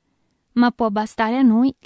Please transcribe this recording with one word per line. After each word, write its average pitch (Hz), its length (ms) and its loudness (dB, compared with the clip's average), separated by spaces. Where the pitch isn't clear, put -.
ma 240 180 0
può 226 180 -4
bastare 220 480 -4
a 269 40 0
noi 247 320 2